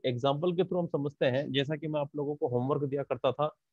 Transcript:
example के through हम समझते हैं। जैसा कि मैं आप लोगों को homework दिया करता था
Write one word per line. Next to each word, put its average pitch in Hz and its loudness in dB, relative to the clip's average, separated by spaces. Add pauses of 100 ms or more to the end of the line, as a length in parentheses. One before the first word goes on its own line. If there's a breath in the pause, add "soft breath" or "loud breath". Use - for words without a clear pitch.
example 139 2
के 175 2
through 180 0
हम 170 0
समझते 143 -2
हैं। 135 0
जैसा 139 0
कि 151 -8
मैं 151 -2
आप 143 -4
लोगों 147 -2
को 147 -2
homework 131 0
दिया 139 -2
करता 131 0
था 151 0 (260)